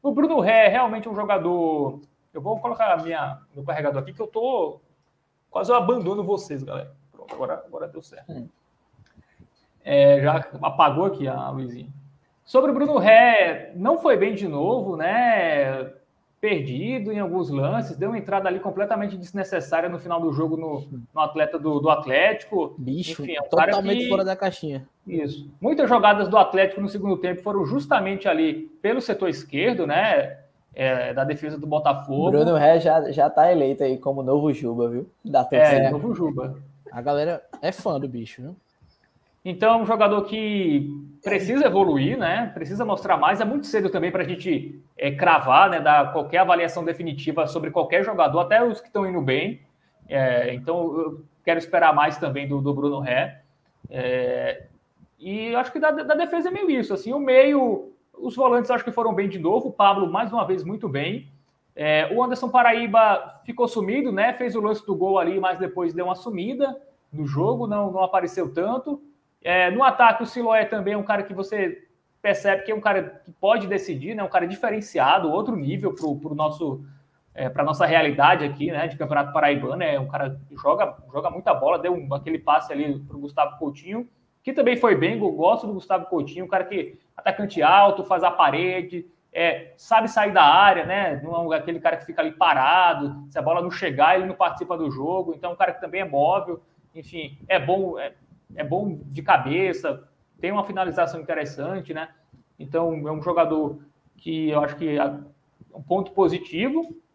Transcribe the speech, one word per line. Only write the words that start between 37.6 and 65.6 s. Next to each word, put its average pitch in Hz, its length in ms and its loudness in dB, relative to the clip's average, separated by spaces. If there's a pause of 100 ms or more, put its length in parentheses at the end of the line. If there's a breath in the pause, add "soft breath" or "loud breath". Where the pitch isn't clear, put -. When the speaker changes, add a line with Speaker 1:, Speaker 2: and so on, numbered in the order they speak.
Speaker 3:
é 180 120 -4
fã 165 260 -4
do 139 80 -6
bicho, 120 340 -12
viu? 156 140 -14 (880)
Speaker 1:
Então, 220 380 2
um 214 40 -2
jogador 208 380 2
que 196 680 0 (340)
precisa 208 420 0
evoluir, 185 520 2
né? 208 360 -2
Precisa 185 320 -6
mostrar 190 320 0
mais. 196 240 4
É 220 40 2
muito 277 220 -2
cedo 196 220 0
também 175 220 -2
pra 185 120 -2
gente, 165 580 -4 (160)
é, 143 140 -2
cravar, 151 580 6
né? 170 100 0
Dar 147 340 4
qualquer 151 260 0
avaliação 175 440 2
definitiva 160 640 -4
sobre 156 240 -6
qualquer 175 320 0
jogador, 170 360 2
até 202 240 4
os 233 180 -2
que - 100 -20
tão 196 160 -2
indo 180 140 -2
bem. 143 400 -2 (460)
É, 127 460 0
então, 165 440 -4
eu 156 280 -6 (180)
quero 170 160 0
esperar 165 340 4
mais 151 240 2
também 139 300 -4
do, 139 140 -2
do 143 120 -2
Bruno 143 260 -2
Ré. 135 420 -2 (480)
É, 127 760 -4 (560)
e 202 280 -8
eu 233 120 -2
acho 247 120 -4
que 311 80 -6
da, 302 120 2
da 285 240 0
defesa 339 340 -2
é - 20 -4
meio 392 200 -2
isso, 233 220 -2
assim, 196 180 -6
o 277 80 -2
meio, 262 720 4 (260)
os - 180 -10
volantes 240 360 2
acho 240 120 0
que 240 80 -8
foram 226 220 -2
bem 196 140 -2
de 196 100 -8
novo, 175 300 -2
o - 60 -8
Pablo, 196 360 4
mais 202 220 -2
uma 220 140 -2
vez, 185 180 -4
muito 208 240 -8
bem. 160 400 -6 (480)
É, 151 380 2
o 233 100 2
Anderson 247 260 -2
Paraíba 226 960 4
ficou 240 220 -2
sumido, 233 440 -2
né? 214 220 0
Fez 247 220 -6
o 226 60 -2
lance 214 240 -2
do 196 100 -2
gol 190 240 2
ali, 175 200 0
mas 180 200 -2
depois 180 340 -4